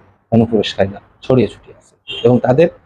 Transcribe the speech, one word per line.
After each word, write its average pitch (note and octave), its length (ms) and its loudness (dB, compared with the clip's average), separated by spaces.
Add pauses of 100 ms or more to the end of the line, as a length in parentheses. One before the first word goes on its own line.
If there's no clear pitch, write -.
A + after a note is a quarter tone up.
(300)
অনুপ্রবেশকারীরা G#2+ 720 0 (220)
ছড়িয়ে B2 260 0
ছিটিয়ে - 300 -20
আছে - 480 -10
এবং B2 120 4
তাদের C#3+ 300 2 (180)